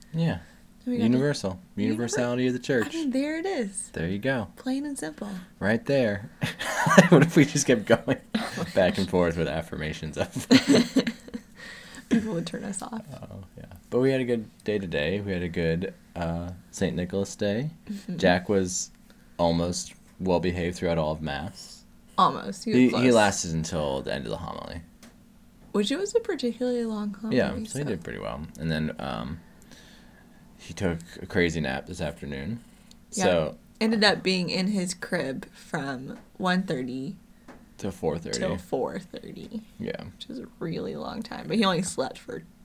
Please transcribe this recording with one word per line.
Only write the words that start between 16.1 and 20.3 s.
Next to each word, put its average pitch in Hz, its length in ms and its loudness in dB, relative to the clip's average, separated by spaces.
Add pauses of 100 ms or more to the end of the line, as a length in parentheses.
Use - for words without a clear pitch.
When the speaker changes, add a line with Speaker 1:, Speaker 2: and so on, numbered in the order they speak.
Speaker 1:
uh, 85 360 -4 (200)
Saint 95 260 -2
Nicholas 95 380 -4
Day. 107 360 -2 (200)
Speaker 2:
Mm-hmm. - 260 -10
Speaker 1:
Jack 90 320 2
was 95 420 0 (480)
almost 85 560 0 (260)
well 90 200 2